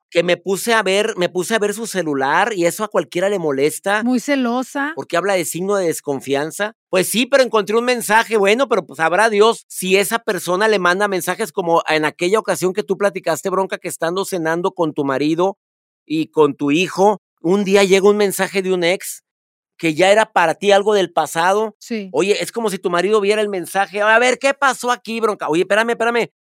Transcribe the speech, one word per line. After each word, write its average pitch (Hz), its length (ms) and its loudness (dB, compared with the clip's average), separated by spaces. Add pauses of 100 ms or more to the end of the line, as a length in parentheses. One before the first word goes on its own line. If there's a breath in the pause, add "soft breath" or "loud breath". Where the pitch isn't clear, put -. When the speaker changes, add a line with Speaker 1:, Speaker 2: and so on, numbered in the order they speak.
Speaker 1:
que 170 140 2
me 175 140 2
puse 190 380 -2
a 220 100 4
ver, 202 320 0
me 180 120 0
puse 180 280 -4
a - 20 2
ver 202 160 -2
su 220 140 -10
celular 160 680 0
y 170 120 0
eso 208 180 -2
a 202 40 -6
cualquiera 175 400 -2
le 202 120 -2
molesta. 156 640 -2
Speaker 2:
Muy 247 160 0
celosa. 269 760 -4
Speaker 1:
Porque - 220 -6
habla 190 180 0
de 175 100 0
signo 185 300 -4
de 190 140 0
desconfianza. 147 840 -4 (140)
Pues 185 200 0
sí, 233 180 0
pero 269 160 0
encontré 208 340 -2
un 233 80 -2
mensaje. 226 520 0
Bueno, 214 320 2
pero 208 180 -2
pues 131 120 -20
sabrá 175 300 2
Dios 214 400 2
si 185 280 -2
esa 202 240 0
persona 185 480 -2
le 208 100 2
manda 180 300 2
mensajes 180 420 -4
como 170 380 0
en 156 160 2
aquella 180 340 0
ocasión 185 340 -2
que 202 120 -4
tú 190 120 -4
platicaste, 175 540 -2
Bronca, 190 280 -2
que 180 100 -12
estando 170 360 -4
cenando 170 460 -2
con 165 240 -4
tu 147 100 -2
marido 156 540 0 (480)
y 151 220 -4
con 147 260 2
tu 143 160 -2
hijo, 185 480 2 (220)
un 196 240 0
día 196 180 4
llega 190 260 4
un 208 80 4
mensaje 190 460 0
de 185 100 -2
un 180 120 0
ex - 400 -4 (540)
que 165 160 0
ya 180 180 4
era 214 180 2
para 170 260 2
ti 202 160 2
algo 196 200 4
del 190 180 2
pasado. 185 680 0
Speaker 2:
Sí. 208 340 -10
Speaker 1:
Oye, 175 300 0
es 170 100 -8
como 226 160 -2
si 190 100 -6
tu 190 120 -4
marido 180 320 2
viera 208 180 0
el 214 80 -2
mensaje. 196 540 -4
A 220 160 6
ver, 247 200 2
¿qué 269 140 0
pasó 254 380 0
aquí, 226 300 -4
Bronca? 208 280 -2
Oye, 160 140 2
espérame, 208 300 0
espérame. 233 360 -2 (160)